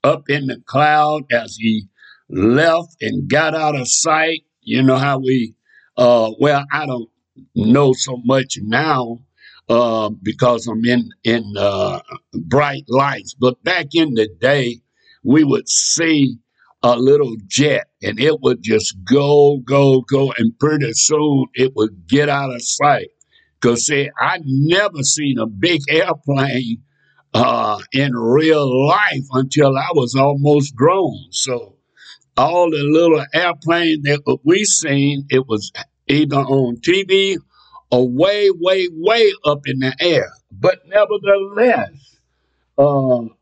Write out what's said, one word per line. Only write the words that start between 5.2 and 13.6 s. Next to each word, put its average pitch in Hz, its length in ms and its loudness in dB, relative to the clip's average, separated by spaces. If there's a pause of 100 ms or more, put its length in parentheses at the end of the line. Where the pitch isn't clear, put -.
uh, 120 340 4 (100)
well, 143 320 2
I 147 140 -4
don't 123 240 -10 (440)
know 127 380 2
so 131 320 -4
much 135 360 -2
now, 120 600 -4 (480)
uh, 113 420 0 (120)
because 117 440 0
I'm 113 180 -4
in, 120 260 0 (140)
in, 113 320 -2
uh, 98 440 -2 (340)
bright 139 540 -2
lights. 135 460 -2
But 127 280 -2